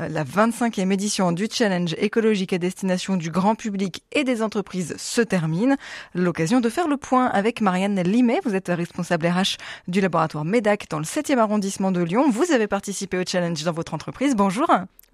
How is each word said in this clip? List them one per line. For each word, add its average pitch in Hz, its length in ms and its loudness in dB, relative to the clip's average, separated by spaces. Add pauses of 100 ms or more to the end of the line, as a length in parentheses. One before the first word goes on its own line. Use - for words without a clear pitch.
Euh, 165 80 -6
la 156 140 -2
vingt-cinquième 202 680 0
édition 196 400 0
du 190 180 -2
challenge 175 460 0
écologique 208 560 2
à 185 60 2
destination 185 580 -2
du 165 140 -4
grand 185 240 2
public 196 480 -6 (100)
et 294 100 2
des 247 200 0
entreprises 185 560 -4
se - 240 0
termine. 190 560 0 (360)
L'occasion 175 460 2
de 233 80 2
faire 330 200 0
le 285 100 0
point 254 260 2
avec 220 380 0
Marianne 190 400 2
Limet. 240 420 4
Vous 214 100 0
êtes 185 140 -2
responsable 170 600 -2
R 175 100 2
H 190 180 0 (320)
du 185 140 2
laboratoire 160 420 0
MEDAC 208 460 0
dans 156 80 -4
le 156 80 -4
septième 294 320 0
arrondissement 202 520 0
de 180 120 0
Lyon. 214 260 2
Vous 269 240 2
avez 226 140 4
participé 196 520 -4
au 180 80 0
challenge 170 380 -2
dans 170 80 0
votre 160 220 -6
entreprise. 254 420 -2
Bonjour. 202 320 2 (460)